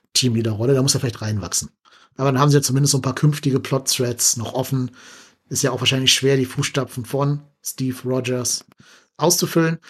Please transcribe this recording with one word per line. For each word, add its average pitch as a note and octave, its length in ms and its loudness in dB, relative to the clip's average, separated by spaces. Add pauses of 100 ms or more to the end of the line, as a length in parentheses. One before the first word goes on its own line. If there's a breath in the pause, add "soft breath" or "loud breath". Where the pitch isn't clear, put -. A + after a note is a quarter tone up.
(140)
Teamleader-Rolle. A2+ 600 0
Da C3 80 2
muss C#3 120 2
er C#3 60 -2
vielleicht A#2+ 200 -6
reinwachsen. G#2 500 -4 (460 soft breath)
Aber C3+ 160 2
dann C3 80 2
haben D3 100 6
sie C#3+ 60 6
ja - 60 4
zumindest C#3+ 300 2
so C#3 60 2
ein B2+ 40 -4
paar B2+ 120 -2
künftige C#3+ 460 2
Plot-Threads B2 760 0
noch A2+ 180 -6
offen. B2+ 360 -2 (580 loud breath)
Ist B2+ 140 -4
ja C3+ 80 2
auch B2 100 -4
wahrscheinlich C3 320 2
schwer, C3+ 240 4
die C3 80 2
Fußstapfen C3 600 -4
von C#3+ 380 0 (200)
Steve B2+ 420 -4
Rogers B2 600 -2 (520 soft breath)
auszufüllen. E3 640 2 (120)